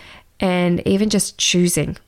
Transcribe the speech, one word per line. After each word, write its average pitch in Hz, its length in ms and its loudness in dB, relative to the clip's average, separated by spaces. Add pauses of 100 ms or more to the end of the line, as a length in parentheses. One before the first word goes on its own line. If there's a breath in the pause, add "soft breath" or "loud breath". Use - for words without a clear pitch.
(400 loud breath)
and 180 480 0
even 196 220 0
just - 280 -2
choosing, 170 600 0 (100)